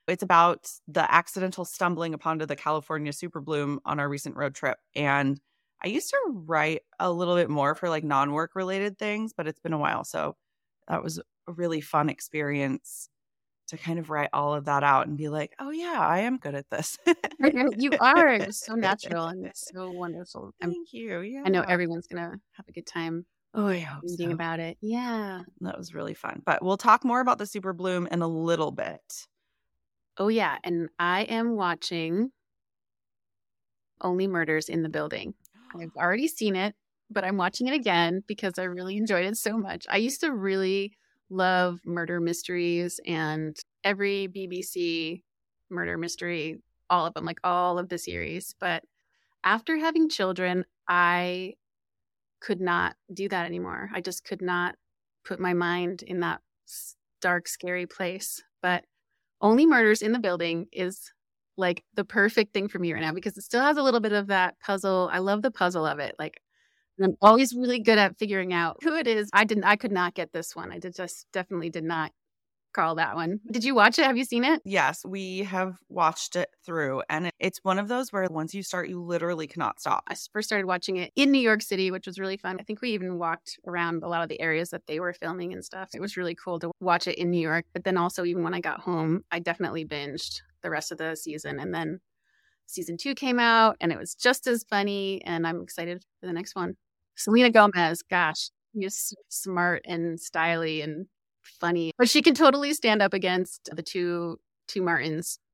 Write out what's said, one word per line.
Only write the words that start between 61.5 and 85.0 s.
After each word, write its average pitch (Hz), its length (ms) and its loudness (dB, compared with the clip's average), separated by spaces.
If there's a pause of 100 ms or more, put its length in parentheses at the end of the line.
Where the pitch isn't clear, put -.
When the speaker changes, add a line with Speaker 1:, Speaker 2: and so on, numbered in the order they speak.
Speaker 2:
like, 180 260 2 (120)
the 208 100 0
perfect 214 480 2
thing 202 160 -2
for 185 100 -6
me 170 140 -2
right 120 80 -4
now 160 120 0
because 185 240 -6
it 196 60 -14
still 240 180 2
has 294 160 4
a 294 60 2
little 240 160 6
bit 208 140 0
of 202 140 0
that 185 340 2
puzzle. 185 500 2
I 180 80 0
love 202 220 0
the 247 100 0
puzzle 180 340 0
of 147 140 -2
it. 139 200 -6
Like, - 220 -10 (560)
and 190 100 4
I'm 185 140 2
always 233 340 10
really 247 260 0
good 214 180 8
at 196 200 4
figuring 190 340 -2
out 170 300 0
who 311 120 2
it 302 120 0
is. 208 260 2
I 214 120 8
didn't, 208 200 0
I 208 120 8
could 208 140 -4
not 180 240 0
get 170 180 -6
this 170 220 -8
one. 180 160 -10
I 175 80 -12
did, 180 160 -12
just - 380 -12
definitely 180 360 -4
did 160 160 -6
not 160 260 -2 (640)
call 165 220 2
that 156 200 0
one. 170 240 -2 (120)
Did 226 120 -2
you 269 100 2
watch 226 240 8
it? 311 80 8
Have 262 120 4
you 262 60 0
seen 240 200 0
it? 302 200 4
Speaker 1:
Yes, 165 420 2
we 185 340 -6
have 185 380 -4 (120)
watched 160 460 -2
it 175 140 -2 (140)
through. 147 460 -4
And 165 180 -2
it, - 120 -6
it's - 240 -2
one 190 160 2
of 208 80 -4
those 247 260 -2
where 190 160 0
once 160 240 -6
you 196 80 -6
start, 180 280 -4
you 175 120 -6
literally 170 460 -2
cannot 139 320 -4
stop. - 280 -2
Speaker 2:
I - 60 -6
s-, - 180 -12
first 214 180 -6
started 196 180 0
watching 185 300 -2
it 180 180 -6
in 277 160 6
New 269 80 6
York 220 220 4
City, 190 280 0
which 185 160 -6
was 185 140 -10
really 196 180 -4
fun. 185 220 -6
I - 40 -14
think - 180 -10
we 247 100 -2
even 185 260 -2
walked 170 480 -6
around 170 380 -2
a 175 40 -6
lot 170 140 -2
of 160 80 -4
the 156 100 -8
areas 165 300 0
that 175 180 -10
they 156 120 -4
were 180 140 -4